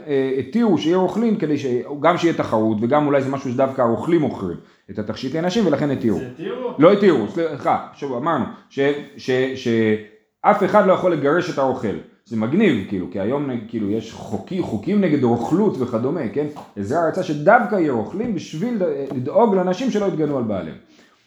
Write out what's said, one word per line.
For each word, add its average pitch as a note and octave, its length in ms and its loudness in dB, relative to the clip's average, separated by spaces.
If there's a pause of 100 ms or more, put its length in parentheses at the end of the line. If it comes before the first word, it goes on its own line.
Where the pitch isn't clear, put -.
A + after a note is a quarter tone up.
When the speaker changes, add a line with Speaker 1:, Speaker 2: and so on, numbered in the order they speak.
Speaker 1:
אה, C3+ 320 0
התירו G3+ 400 2
שיהיה D#3+ 180 2
רוכלים G3+ 400 2
כדי D3+ 220 0
ש-, B2+ 80 -4 (340)
גם D#3+ 180 4
שיהיה D#3+ 160 2
תחרות, A2 460 0
וגם C#3+ 260 2
אולי C#3 160 4
זה C3 80 -2
משהו C3+ 200 -4
שדווקא C3 320 0
הרוכלים B2 380 2
מוכרים F#2+ 360 -4 (340)
את G#2 80 -8
התכשיטי C3 420 -6
נשים, F3+ 260 0
ולכן D3 240 2
התירו. A2+ 280 0
Speaker 2:
זה D2 160 -6
התירו? A#3+ 440 -8
Speaker 1:
לא D#3+ 140 8
התירו, E3+ 360 4
סליחה, D3+ 680 -2
שוב, C#3 180 -8
אמרנו C3 320 -2 (260)
ש-, C#3 100 -6 (360)
ש-, A#2+ 140 -6 (240)
שאף A2+ 1080 0
אחד F#3+ 220 4
לא F#3+ 60 6
יכול F3 200 2
לגרש D#3 380 2
את D3+ 80 -4
הרוכל. A#2+ 380 0 (280)
זה A#2 120 -8
מגניב, B2 520 2
כאילו, F#2 220 -4
כי G2 100 -8
היום, C3+ 300 -2 (180)
כאילו, G#2 220 -4
יש A2 220 -4
חוקי-, G2+ 500 -6
חוקים G#2+ 380 -2
נגד D3 240 2
רוכלות C#3+ 560 2
וכדומה, B2+ 520 -2
כן? C#3+ 140 -2 (300)
עזרא C3+ 320 -2
רצה F3+ 140 -2
שדווקא F#3+ 520 2
יהיה D#3+ 180 2
רוכלים F3 420 -4
בשביל F#3 440 -6
ד-, C#3+ 380 -4
לדאוג F#3 380 4
לאנשים F#3 360 0
שלא G3+ 160 0
יתגנו D3+ 320 -2
על A#2+ 60 -2
בעליהם. F#2 320 -6 (500)